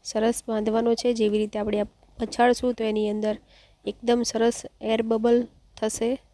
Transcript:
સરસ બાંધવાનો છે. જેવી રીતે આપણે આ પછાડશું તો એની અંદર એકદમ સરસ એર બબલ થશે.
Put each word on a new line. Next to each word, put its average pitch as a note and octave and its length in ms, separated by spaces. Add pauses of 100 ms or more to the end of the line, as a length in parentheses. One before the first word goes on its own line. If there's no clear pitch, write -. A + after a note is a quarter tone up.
સરસ A3+ 280 (100)
બાંધવાનો A3+ 440 (100)
છે. B3 80 (100)
જેવી G#3+ 220
રીતે G#3+ 180
આપણે G#3 240
આ - 80 (260)
પછાડશું A#3+ 600
તો A3+ 120
એની G#3+ 240
અંદર G#3+ 220 (560)
એકદમ A#3+ 280 (120)
સરસ A3+ 260 (340)
એર A3 80 (120)
બબલ A#3 260 (400)
થશે. A3+ 320 (240)